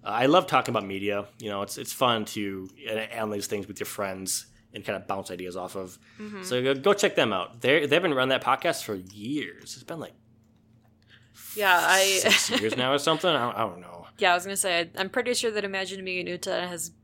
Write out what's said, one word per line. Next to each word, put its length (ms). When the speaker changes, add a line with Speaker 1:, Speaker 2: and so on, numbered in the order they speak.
Speaker 1:
Uh, 100
I 160
love 200
talking 240
about 160
media. 380
You 100
know, 120
it's, 160
it's 140
fun 320
to 460
a-, 260
analyze 340
things 200
with 140
your 60
friends 580
and 140
kind 100
of 120
bounce 240
ideas 260
off 180
of. 220
Speaker 2:
Mm-hmm. 240
Speaker 1:
So 180
go, 140
go 180
check 220
them 180
out. 260
They're, 280
they've 160
been 100
running 160
that 140
podcast 400
for 100
years. 800
It's 100
been, 160
like, 140
Speaker 2:
Yeah, 200
I 280
Speaker 1:
six 480
Speaker 2:
<laughs> 100
Speaker 1:
years 160
now 160
or 60
something. 320
I 140
don't, 100
I 60
don't 200
know. 240
Speaker 2:
Yeah, 120
I 40
was 80
gonna 140
say, 380
I'm 140
pretty 240
sure 160
that 140
Imagine 400
Me 160
and 100
Uta 380
has 220